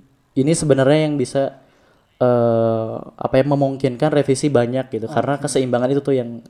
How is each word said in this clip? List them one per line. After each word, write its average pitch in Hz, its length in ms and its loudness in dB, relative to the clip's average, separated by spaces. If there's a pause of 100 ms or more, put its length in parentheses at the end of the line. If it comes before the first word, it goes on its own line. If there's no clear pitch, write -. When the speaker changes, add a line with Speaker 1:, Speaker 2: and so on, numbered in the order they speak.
(320)
Speaker 1:
ini 139 200 0
sebenarnya 151 540 2
yang 151 80 -2
bisa, 139 460 -4 (560)
eh, 113 800 2
apa - 380 -6
ya, 131 120 4
memungkinkan 139 640 0
revisi 143 380 0
banyak 127 420 0
gitu, 110 160 -6
Speaker 2:
Oke. - 80 -12
Speaker 1:
karena 120 220 0
keseimbangan 127 520 -2
itu 139 120 0
tuh 139 160 0
yang, 120 140 -4 (200)